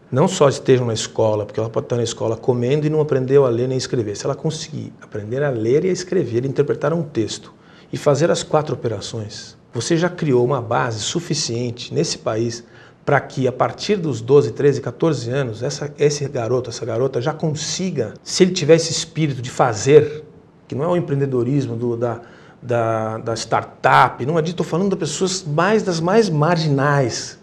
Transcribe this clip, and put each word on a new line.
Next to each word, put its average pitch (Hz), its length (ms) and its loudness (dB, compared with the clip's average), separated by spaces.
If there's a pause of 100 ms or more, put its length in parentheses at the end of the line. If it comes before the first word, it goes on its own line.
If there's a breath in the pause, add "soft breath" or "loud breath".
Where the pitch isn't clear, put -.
(120)
não 139 160 2
só 156 220 4
estejam 123 360 2
na 113 80 -2
escola, 107 520 -2
porque - 160 -6
ela 113 80 -2
pode - 160 -4
estar 127 100 -4
na 120 80 0
escola 113 320 -4
comendo 123 500 0
e 151 40 2
não 156 100 0
aprendeu 139 460 4
a 123 40 2
ler 120 200 0
nem 131 80 0
escrever. 107 400 -2
Se - 80 -8
ela 139 100 -2
conseguir 143 560 -6 (100)
aprender 107 420 -6
a 147 60 0
ler 123 360 2
e 190 40 0
a 180 40 2
escrever, 131 520 -2
interpretar 139 460 0
um 170 120 -2
texto - 500 -6 (380 soft breath)
e - 40 -6
fazer 147 340 2
as 185 140 0
quatro 147 320 0
operações, 107 800 -8 (160)
você 123 220 0
já 170 140 2
criou 143 340 2
uma 131 180 2
base 117 380 -2
suficiente 120 920 -4
nesse 160 240 0
país 113 480 -4 (420 loud breath)
pra 139 140 4
que - 260 -2
a 123 60 0
partir 147 420 -2
dos 156 240 -2
doze, 120 320 4
treze, 127 300 2
quatorze 123 480 -2
anos, 123 340 -4
essa, 143 340 -6
esse 147 300 2
garoto, 120 420 -2
essa - 160 -10
garota 123 360 0
já 151 100 0
consiga, 151 880 -4
se - 220 2
ele 185 80 4
tiver 160 240 4
esse - 160 2
espírito 139 500 -4
de 120 80 -8
fazer, 131 760 4 (420)
que - 80 -8
não 127 80 -4
é 165 60 -2
o 175 80 2
empreendedorismo 131 800 0
do, 120 180 -2
da, 117 240 -4 (420 loud breath)
da, 113 580 -2
da 117 140 -4
startup, 127 920 2
não 160 120 0
é 160 40 2
disso, 170 160 -4
tô 180 80 0
falando 185 240 0
das 190 100 -2
pessoas 180 420 -4
mais, 175 420 2
das 175 180 -2
mais 196 280 4
marginais. 147 1120 0